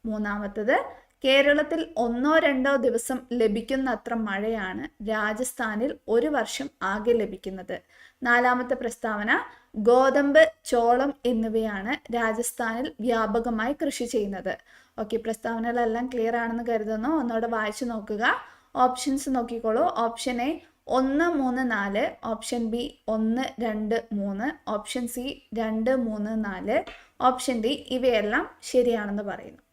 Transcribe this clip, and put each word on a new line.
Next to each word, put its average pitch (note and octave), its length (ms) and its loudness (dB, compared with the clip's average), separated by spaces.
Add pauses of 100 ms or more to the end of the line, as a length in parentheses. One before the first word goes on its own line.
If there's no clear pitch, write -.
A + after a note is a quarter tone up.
മൂന്നാമത്തത്, G#3 680 -2 (480)
കേരളത്തിൽ D4 580 4 (160)
ഒന്നോ A#3+ 420 2
രണ്ടോ C#4 360 2
ദിവസം A#3+ 420 0 (140)
ലഭിക്കുന്നത്ര A#3 800 0
മഴയാണ് G#3 720 -2 (240)
രാജസ്ഥാനിൽ A3 840 -2 (160)
ഒരു A#3+ 200 4
വർഷം A#3+ 400 -2 (140)
ആകെ G#3+ 320 0
ലഭിക്കുന്നത്. F#3 640 -4 (460)
നാലാമത്തെ B3 520 4
പ്രസ്താവന, A3 560 -4 (440)
ഗോതമ്പ്, C4+ 680 6 (240)
ചോളം B3 460 4 (140)
എന്നിവയാണ് A3 680 -2 (220)
രാജസ്ഥാനിൽ A#3 720 -2 (140)
വ്യാപകമായി A3+ 720 0
കൃഷി C#4 320 -2
ചെയ്യുന്നത്. G3 480 -2 (440)
ഓക്കെ, A3 200 -4
പ്രസ്താവനകളെല്ലാം A3+ 880 -2
ക്ലിയർ A#3 280 -2
ആണെന്ന് A#3 360 -2
കരുതുന്നു. A3 380 -2
ഒന്നുകൂടെ A#3 380 0
വായിച്ചു G#3+ 380 -2
നോക്കുക. A3 380 -4 (520)
ഓപ്ഷൻസ് C4+ 540 2
നോക്കിക്കോളൂ. A#3 560 0 (220)
ഓപ്ഷൻ A#3+ 340 -4
എ C#4 100 0 (360)
ഒന്ന്, C4+ 380 2 (140)
മൂന്ന്, B3+ 320 0
നാല്. G3+ 320 0 (200)
ഓപ്ഷൻ A3+ 460 -4
ബി A#3+ 140 -2 (240)
ഒന്ന്, A3 360 0 (180)
രണ്ട്, G#3+ 360 -2 (160)
മൂന്ന്. G3+ 340 -2 (200)
ഓപ്ഷൻ G#3+ 400 -4
സി B3 180 -8 (280)
രണ്ട്, A3 420 0
മൂന്ന്, A3 500 -2
നാല്. G3 320 -2 (440)
ഓപ്ഷൻ B3+ 400 2
ഡി B3 120 0 (160)
ഇവയെല്ലാം B3 560 2 (160)
ശരിയാണെന്ന് G#3+ 640 0
പറയുന്നു. - 380 -10 (120)